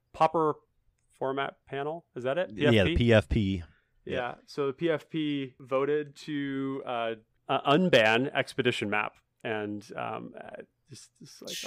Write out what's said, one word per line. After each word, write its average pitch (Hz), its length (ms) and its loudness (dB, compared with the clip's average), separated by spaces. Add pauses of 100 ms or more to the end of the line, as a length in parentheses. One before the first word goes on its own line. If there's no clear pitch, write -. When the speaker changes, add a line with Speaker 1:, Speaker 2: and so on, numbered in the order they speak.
(120)
Speaker 1:
Pauper 156 420 2 (640)
format 135 400 -4 (100)
panel. 147 380 -8 (120)
Is 120 80 -8
that 135 140 -2
it? 190 160 -4
Speaker 2:
Yeah, 147 180 2
the - 20 6
Speaker 1:
P 107 60 6
F 92 80 4
P? 170 80 0
Speaker 2:
P 117 180 4
F 107 140 4
P. 98 340 0 (420)
Speaker 1:
Yeah. 135 120 -8
Speaker 2:
Yeah. 123 180 -6 (120)
Speaker 1:
So 143 200 -4
the 135 60 -2
P 165 180 -2
F 151 180 -4
P 143 520 -4
voted 143 560 -2
to, 135 680 -6
uh, 117 300 -4 (340)
uh, 139 240 2
unban 131 600 4
Expedition 120 560 -2
Map, 107 240 -2 (300)
and, 104 420 -6 (100)
um, 117 400 -8
uh, - 260 -16 (260)
just, - 220 -20 (120)
just, - 200 -20
like, - 120 -12
Speaker 2:
Sh- - 120 -10